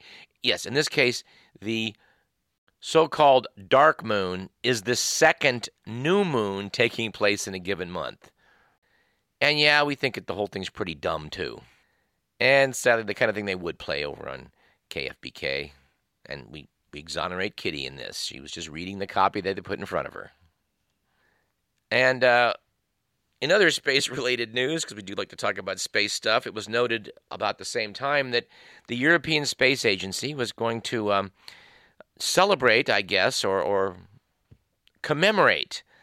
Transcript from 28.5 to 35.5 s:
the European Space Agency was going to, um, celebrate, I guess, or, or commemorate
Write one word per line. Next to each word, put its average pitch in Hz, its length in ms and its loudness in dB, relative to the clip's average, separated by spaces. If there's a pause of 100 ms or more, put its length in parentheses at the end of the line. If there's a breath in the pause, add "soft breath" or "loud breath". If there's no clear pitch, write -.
the 120 80 -6
European 151 480 2
Space 131 400 2
Agency 98 500 -2
was 123 180 -4
going 117 300 -4
to, 107 300 0
um, 98 200 0 (840 loud breath)
celebrate, 131 680 4
I 104 140 2
guess, 98 420 0
or, 98 160 2
or 95 360 0 (1040)
commemorate 151 800 2 (200 soft breath)